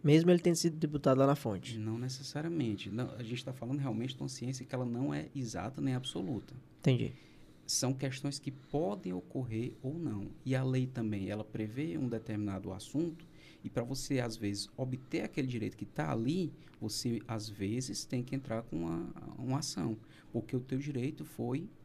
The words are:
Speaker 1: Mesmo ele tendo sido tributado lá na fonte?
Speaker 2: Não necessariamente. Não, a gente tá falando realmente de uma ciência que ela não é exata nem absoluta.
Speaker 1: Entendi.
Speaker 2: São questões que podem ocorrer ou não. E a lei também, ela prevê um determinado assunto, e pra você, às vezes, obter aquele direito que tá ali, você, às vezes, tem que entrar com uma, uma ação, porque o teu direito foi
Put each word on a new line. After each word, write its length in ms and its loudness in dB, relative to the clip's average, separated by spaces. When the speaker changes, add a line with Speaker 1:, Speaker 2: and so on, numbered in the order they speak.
Speaker 1:
Mesmo 280 10
ele 80 10
tendo 160 6
sido 240 2
tributado 400 6
lá 80 10
na 80 8
fonte? 420 -4
Speaker 2:
Não 180 0
necessariamente. 920 -2
Não, 220 -2
a 100 -8
gente 240 -4
tá 80 -6
falando 240 -2
realmente 380 0
de 80 -8
uma 60 -2
ciência 360 -4
que 80 -8
ela 120 0
não 280 0
é 220 -4
exata 440 -4
nem 140 2
absoluta. 640 -2
Speaker 1:
Entendi. 340 4
Speaker 2:
São 260 2
questões 460 -4
que 100 -6
podem 640 -2
ocorrer 680 -4
ou 120 -4
não. 380 -4
E 120 2
a 80 2
lei 240 4
também, 420 0
ela 140 -2
prevê 560 -2
um 100 2
determinado 640 -2
assunto, 540 -2
e 60 -6
pra 140 -2
você, 360 0
às 160 0
vezes, 400 -2
obter 460 -2
aquele 260 0
direito 300 -2
que 80 -6
tá 260 -2
ali, 400 2
você, 480 -2
às 200 -4
vezes, 560 -2
tem 200 -2
que 120 -4
entrar 280 -2
com 140 -6
uma, 360 -2
uma 220 0
ação, 400 -2
porque 240 -2
o 40 2
teu 200 -2
direito 440 -2
foi 460 -4